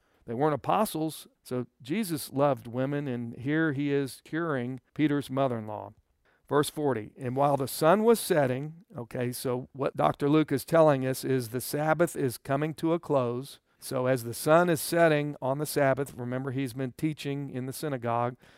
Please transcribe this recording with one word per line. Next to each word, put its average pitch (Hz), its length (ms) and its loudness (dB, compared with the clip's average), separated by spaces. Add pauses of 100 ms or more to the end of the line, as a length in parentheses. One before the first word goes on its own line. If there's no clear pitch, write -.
(260)
They 117 80 -6
weren't 147 200 2
apostles, 160 720 -2 (160)
so 123 220 -4 (140)
Jesus 165 520 -4
loved 135 340 0
women, 135 400 -4
and 120 300 -6
here 151 360 0
he 143 200 -2
is 139 320 -2
curing 135 560 -4 (140)
Peter's 143 360 0
mother-in-law. 110 640 -4 (560)
Verse 143 220 2
forty, 131 460 -2
"And 127 200 -6
while 143 200 2
the 131 120 -2
sun 175 340 4
was 226 160 6
setting," 151 680 0 (120)
okay, 123 360 -4
so 127 400 -4
what 135 240 -4
Doctor 143 320 2
Luke 151 220 4
is 135 140 0
telling 151 420 4
us 131 180 -4
is 131 260 0
the 123 100 -4
Sabbath 156 560 0
is 131 200 0
coming 147 380 -2
to 165 200 0
a 175 40 0
close. 131 600 -2 (180)
So 127 280 -4
as 127 160 2
the 113 120 -8
sun 170 340 4
is 165 120 2
setting 151 600 2
on 135 160 0
the 151 80 -4
Sabbath, 135 480 2
remember 127 380 -6
he's 131 200 -4
been 131 200 -6
teaching 143 580 -4
in 127 160 -6
the 131 60 -8
synagogue, 120 640 -2 (220)